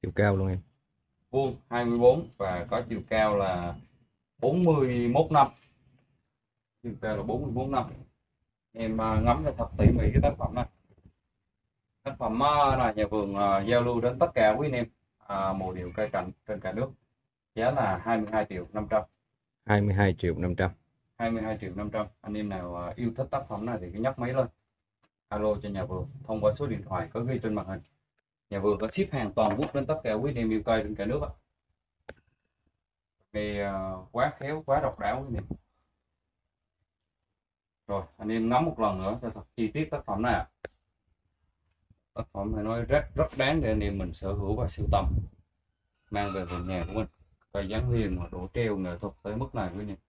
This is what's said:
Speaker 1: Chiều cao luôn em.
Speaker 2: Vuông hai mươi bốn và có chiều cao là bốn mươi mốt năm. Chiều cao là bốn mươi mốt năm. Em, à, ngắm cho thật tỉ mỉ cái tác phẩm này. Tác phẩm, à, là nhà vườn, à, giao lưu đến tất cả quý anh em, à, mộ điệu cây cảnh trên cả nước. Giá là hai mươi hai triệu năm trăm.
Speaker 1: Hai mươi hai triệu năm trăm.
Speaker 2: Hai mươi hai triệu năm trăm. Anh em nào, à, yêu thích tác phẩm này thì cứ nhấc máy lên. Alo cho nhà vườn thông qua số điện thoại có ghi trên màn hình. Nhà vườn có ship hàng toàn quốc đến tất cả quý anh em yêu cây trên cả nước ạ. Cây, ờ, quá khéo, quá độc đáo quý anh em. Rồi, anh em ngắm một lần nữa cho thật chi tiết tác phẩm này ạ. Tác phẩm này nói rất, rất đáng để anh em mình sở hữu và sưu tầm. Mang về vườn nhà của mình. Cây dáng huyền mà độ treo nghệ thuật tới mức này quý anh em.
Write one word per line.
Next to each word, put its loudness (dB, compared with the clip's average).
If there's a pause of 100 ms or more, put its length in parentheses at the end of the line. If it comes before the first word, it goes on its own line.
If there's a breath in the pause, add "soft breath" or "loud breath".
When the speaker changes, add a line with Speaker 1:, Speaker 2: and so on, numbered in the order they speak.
Speaker 1:
Chiều -4
cao 6
luôn 2
em. 0 (720)
Speaker 2:
Vuông 0 (140)
hai 0
mươi 2
bốn 8 (100)
và -2
có 0
chiều -4
cao 4
là 0 (640)
bốn 4
mươi 4
mốt 4
năm. 8 (1400)
Chiều -8
cao -4
là -4
bốn -2
mươi -4
mốt -2
năm. 0 (880)
Em, -2
à, 2
ngắm 4
cho 0
thật -4 (100)
tỉ 6
mỉ 4 (100)
cái 6
tác 4
phẩm -4
này. -2 (1400)
Tác -8
phẩm, 0
à, 6
là 2
nhà 2
vườn, -2
à, 4
giao 4
lưu 0
đến 0
tất 6
cả 6
quý 0
anh -2
em, 0 (420)
à, -2
mộ -4
điệu -8
cây 0
cảnh -4 (160)
trên -4
cả -6
nước. -4 (640)
Giá 2
là 0
hai 0
mươi -2
hai 2
triệu -8
năm -4
trăm. 2 (640)
Speaker 1:
Hai 6
mươi 2
hai 4
triệu 0
năm 0
trăm. 2 (460)
Speaker 2:
Hai -2
mươi -4
hai -4
triệu -10
năm -6
trăm. -4 (140)
Anh -10
em -4
nào, -8
à, -8
yêu -2
thích -4
tác -2
phẩm -6
này -4
thì -10
cứ -8
nhấc -2
máy -4
lên. 0 (800)
Alo 0
cho -6
nhà -4
vườn -6 (200)
thông -4
qua 4
số -4
điện -4
thoại -4
có -4
ghi -2
trên -2
màn -4
hình. -8 (720)
Nhà -4
vườn 2
có -4
ship -2
hàng -2
toàn 2
quốc -2
đến -2
tất -2
cả 0
quý -2
anh -4
em 0
yêu 0
cây 2
trên -6
cả -4
nước -2
ạ. -8 (2000)
Cây, -4
ờ, -4
quá 0
khéo, -6
quá 2
độc -4
đáo -2
quý -10
anh -6
em. -6 (2500)
Rồi, -2 (140)
anh -6
em 0
ngắm 4
một -4
lần 2
nữa -2
cho -6
thật -14 (120)
chi -2
tiết -2
tác -6
phẩm -4
này 2
ạ. -2 (1700)
Tác -8
phẩm -4
này -4
nói -2
rất, 2 (100)
rất 2 (100)
đáng 2
để 2
anh 2
em -2
mình -4
sở -6
hữu -2
và -2
sưu -4
tầm. 2 (960)
Mang -4
về -4
vườn -6
nhà -4
của -10
mình. -2 (460)
Cây -4
dáng -2
huyền 0
mà -6
độ -8
treo 0
nghệ -4
thuật -8 (100)
tới -6
mức -6
này -4
quý -8
anh -8
em. -10 (120)